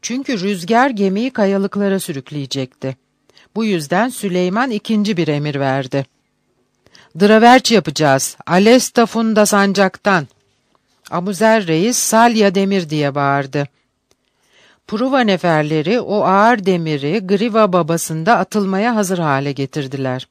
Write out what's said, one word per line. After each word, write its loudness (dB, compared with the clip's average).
Çünkü -6
rüzgar 0
gemiyi -2
kayalıklara -2
sürükleyecekti. -8
Bu -2
yüzden 0
Süleyman -2
ikinci -2
bir 0
emir -2
verdi. -2
"Draverç 6
yapacağız, 0
Alesta 4
Funda 0
Sancak'tan." 0
Abuzer 0
Reis, 0
"Salya 2
Demir!" -2
diye -2
bağırdı. -2
Pruva -2
neferleri 0
o -2
ağır 2
demiri -2
Griva 0
babasında 0
atılmaya -2
hazır -2
hale -2
getirdiler. -6